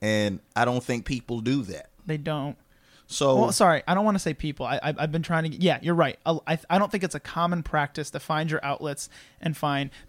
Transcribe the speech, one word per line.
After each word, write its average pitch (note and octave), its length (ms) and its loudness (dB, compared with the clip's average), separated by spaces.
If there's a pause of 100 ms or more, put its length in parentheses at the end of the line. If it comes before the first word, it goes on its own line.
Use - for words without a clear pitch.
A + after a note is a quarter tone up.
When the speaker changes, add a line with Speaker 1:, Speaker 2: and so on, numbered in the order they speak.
Speaker 1:
And G#2 400 0 (140)
I A#2 100 4
don't B2 200 0
think A#2+ 200 -4
people A#2+ 360 -6
do C3 220 0
that. F#2 280 -12 (160)
Speaker 2:
They D#3 120 -4
don't. D3 380 -6 (540)
Speaker 1:
So C3+ 300 4
Speaker 2:
Well, - 120 4
sorry, E3+ 360 6
I F3 60 4
don't G3+ 100 2
wanna G3+ 140 2
say D#3+ 160 -2
people. C#3+ 320 -6
I, C3 160 -2
I, D3 160 -2
I've D3+ 120 -2
been D#3+ 120 -2
trying D#3+ 280 0
to, - 60 -8
yeah, E3+ 240 2
you're E3+ 140 0
right. D#3+ 320 2
I, D#3+ 200 2
I, D#3+ 120 0 (100)
I F3 100 4
don't G3+ 140 0
think F#3 100 -2
it's F#3 120 -2
a C#3+ 60 -6
common E3+ 420 -2
practice D3 480 -2
to C#3+ 100 -8
find D#3 300 -2
your D#3 120 -2
outlets C#3+ 460 -6 (320)
and D#3+ 160 -4
find, C#3 340 0 (180)